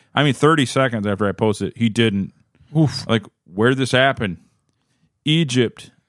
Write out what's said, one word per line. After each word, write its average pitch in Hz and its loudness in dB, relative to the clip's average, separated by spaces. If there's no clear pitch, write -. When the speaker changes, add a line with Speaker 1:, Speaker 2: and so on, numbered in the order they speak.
Speaker 1:
I 139 2
mean, 143 2
thirty 147 2
seconds 120 -2
after 101 0
I 98 0
posted, 101 -2
"He 117 0
didn't." 101 0
Speaker 2:
Oof. 156 0
Speaker 1:
Like, 110 -2
where 101 0
did 135 0
this 131 -2
happen? 127 0
Egypt. 131 -2